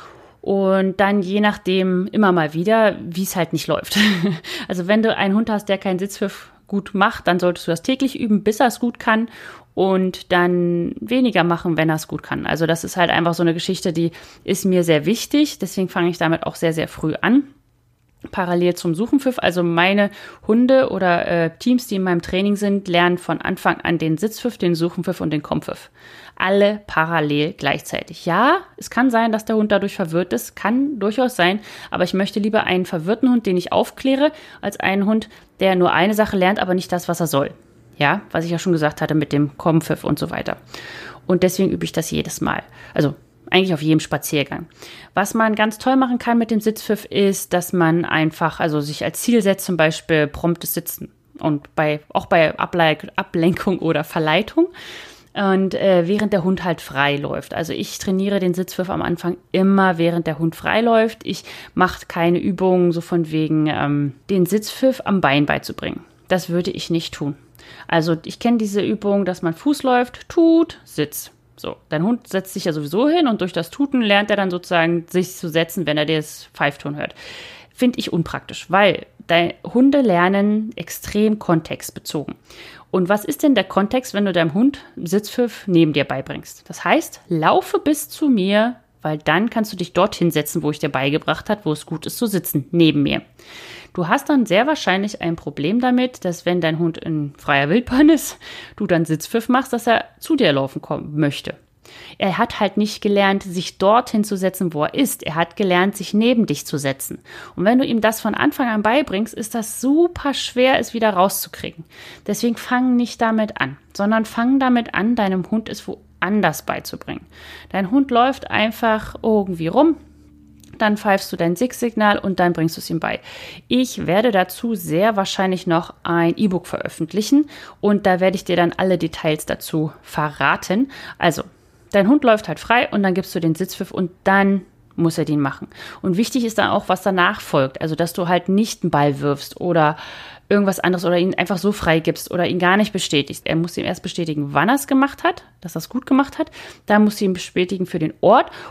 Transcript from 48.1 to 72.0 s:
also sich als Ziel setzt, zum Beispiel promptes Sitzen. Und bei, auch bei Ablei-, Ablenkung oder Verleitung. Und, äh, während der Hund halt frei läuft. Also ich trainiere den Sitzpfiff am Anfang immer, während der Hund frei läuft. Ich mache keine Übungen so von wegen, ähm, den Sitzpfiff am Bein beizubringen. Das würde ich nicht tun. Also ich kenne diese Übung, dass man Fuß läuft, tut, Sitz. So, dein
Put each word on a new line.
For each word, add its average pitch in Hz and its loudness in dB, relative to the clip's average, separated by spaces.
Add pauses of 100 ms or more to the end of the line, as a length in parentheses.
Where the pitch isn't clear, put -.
also 151 0
sich 147 -8
als - -6
Ziel 233 2
setzt, 196 0
zum 180 -2
Beispiel 156 2
promptes - -4
Sitzen. - -10 (280)
Und 147 -2
bei, 151 0 (100)
auch - -4
bei 165 4
Ablei-, 165 0
Ablenkung 170 0
oder 156 0
Verleitung. 175 0 (640)
Und, 190 2
äh, 180 4
während 208 0
der 185 2
Hund 185 0
halt 175 -2
frei 143 -2
läuft. 143 -8
Also 165 -6
ich - -8
trainiere 196 0
den 185 2
Sitzpfiff 180 -6
am 160 -4
Anfang 175 -4 (140)
immer, 190 4
während 170 0
der 156 -4
Hund 160 -2
frei - 0
läuft. 226 2
Ich - -8 (300)
mache 180 0
keine 170 0
Übungen 185 2
so 165 -4
von 165 -2
wegen, 156 2
ähm, 143 0 (160)
den 185 2
Sitzpfiff 214 0
am 196 0
Bein 147 4
beizubringen. - -4 (260)
Das 185 -2
würde 170 -2
ich - -8
nicht 165 -2
tun. 143 -6 (520)
Also 165 0 (100)
ich 180 -14
kenne 233 2
diese 208 -2
Übung, 202 0
dass 175 -4
man 165 -2
Fuß - -2
läuft, 247 0
tut, 330 4
Sitz. - -6 (320)
So, - -8 (100)
dein 156 -2